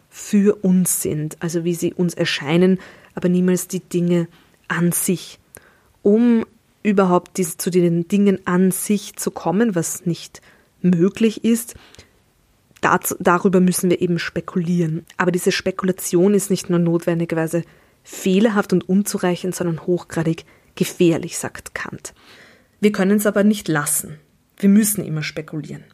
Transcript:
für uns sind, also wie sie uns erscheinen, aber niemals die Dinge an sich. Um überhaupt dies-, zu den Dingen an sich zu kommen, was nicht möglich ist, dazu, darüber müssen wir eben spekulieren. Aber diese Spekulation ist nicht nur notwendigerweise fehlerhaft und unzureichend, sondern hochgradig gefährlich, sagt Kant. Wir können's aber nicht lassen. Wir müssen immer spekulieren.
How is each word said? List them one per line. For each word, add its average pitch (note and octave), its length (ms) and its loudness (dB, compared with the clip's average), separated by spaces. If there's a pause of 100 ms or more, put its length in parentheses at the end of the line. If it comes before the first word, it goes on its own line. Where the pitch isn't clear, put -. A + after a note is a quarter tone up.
für - 540 0
uns F#3 380 2
sind, D3+ 400 -4
also E3+ 240 -4
wie F3 80 0
sie E3 200 -2
uns F3 200 0
erscheinen, E3+ 640 2 (340)
aber F#3+ 140 -4
niemals F3+ 400 0
die F#3 140 -6
Dinge F3 480 -2 (400)
an E3+ 240 0
sich. - 460 -4 (640)
Um A3+ 440 4 (360)
überhaupt F#3+ 560 2
dies-, F3 200 -4
zu - 140 -4
den E3+ 360 2
Dingen G3+ 380 2
an F3+ 260 4
sich - 460 -4
zu - 140 -4
kommen, G3 440 0
was - 300 -4
nicht - 360 -6 (400)
möglich F#3+ 640 2
ist, A3+ 300 0 (1080)
dazu, E3+ 400 0
darüber F#3 400 2
müssen F3+ 300 2
wir F3 100 2
eben F3 180 0
spekulieren. E3 880 -4 (120)
Aber F3+ 160 0
diese F3+ 180 0
Spekulation F#3 840 0
ist G3 180 0
nicht - 180 -2
nur F3 100 2
notwendigerweise E3+ 840 -2 (400)
fehlerhaft G3+ 680 0
und F3+ 160 0
unzureichend, F#3 680 -2
sondern E3+ 300 -6
hochgradig E3 600 -4 (300)
gefährlich, E3+ 640 0
sagt - 380 -12
Kant. - 380 -10 (640)
Wir G#3+ 140 2
können's G#3 320 2
aber G3+ 180 2
nicht G#3+ 240 2
lassen. D3+ 520 -4 (380)
Wir G3 120 2
müssen G#3 340 4
immer D#3 200 -6
spekulieren. D3+ 600 -10 (100)